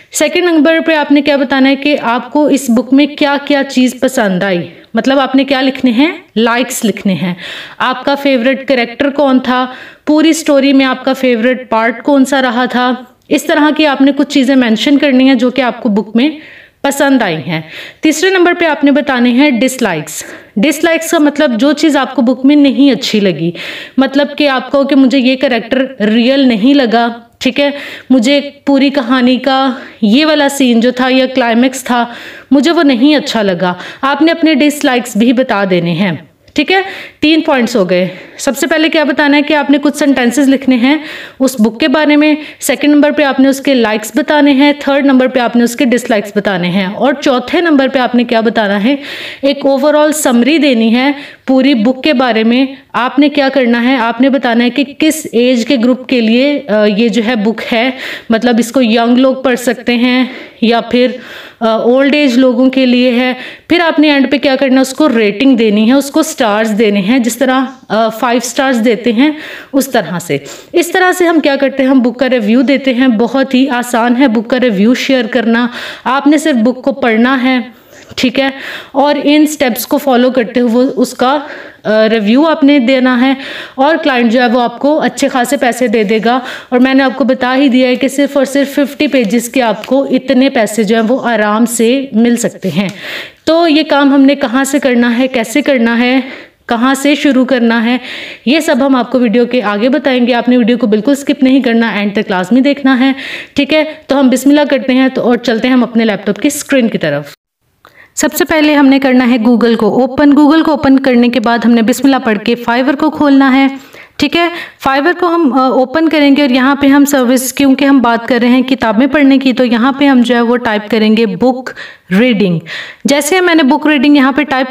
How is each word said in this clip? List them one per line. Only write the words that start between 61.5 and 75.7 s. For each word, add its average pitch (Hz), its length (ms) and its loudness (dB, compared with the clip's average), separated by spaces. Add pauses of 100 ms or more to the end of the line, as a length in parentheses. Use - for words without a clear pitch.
अ, 226 240 0
ओल्ड 269 300 2
एज 277 220 2
लोगों 254 320 2
के 262 160 0
लिए 247 260 2
है। 247 260 -2 (320)
फिर 349 120 2
आपने 311 300 2
end 277 200 0
पे 285 60 0
क्या 262 180 0
करना 269 200 0
है, 269 60 2
उसको 277 260 0
rating 226 500 2
देनी 214 300 2
है, 247 60 4
उसको 277 300 0
stars 220 460 -2
देने 208 300 0
हैं, 226 240 0
जिस 233 160 -4
तरह, 262 300 0 (200)
अ, 220 200 0
five 240 300 -2
stars 269 380 -2
देते 233 340 0
हैं 294 260 0 (360)
उस 269 180 -2
तरह 175 280 -4
से। 139 240 -6 (320)
इस 339 180 0
तरह 370 180 2
से 359 140 0
हम 330 140 2
क्या 277 160 0
करते 269 280 -2
हैं, 262 60 2
हम 269 120 4
book 240 180 -2
का 269 60 0
review 240 360 2
देते 269 320 0
हैं। 247 240 2
बहुत 262 360 0
ही 262 140 2
आसान 240 480 0
है 269 120 2
बुक 226 220 -2
का 262 80 0
review 233 380 2
share 254 320 -2
करना, 233 420 0 (360)